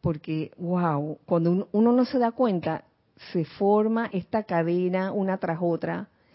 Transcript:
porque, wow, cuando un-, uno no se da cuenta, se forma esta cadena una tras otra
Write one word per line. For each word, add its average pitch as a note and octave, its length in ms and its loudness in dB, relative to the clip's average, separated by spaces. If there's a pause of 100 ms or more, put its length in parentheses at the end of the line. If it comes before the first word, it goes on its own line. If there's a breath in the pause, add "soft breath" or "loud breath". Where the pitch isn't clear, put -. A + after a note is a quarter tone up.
porque, D#3 560 -4
wow, E3 680 -2
cuando E3+ 260 2
un-, F#3+ 200 0
uno A3+ 200 4
no B3 140 4
se C4+ 120 -4
da A#3 140 2
cuenta, F3+ 540 -2 (460)
se E3 140 0
forma G#3+ 680 2
esta G#3 320 -4
cadena F3+ 680 0
una F#3+ 260 -2
tras E3 240 -4
otra E3+ 480 -2 (240 soft breath)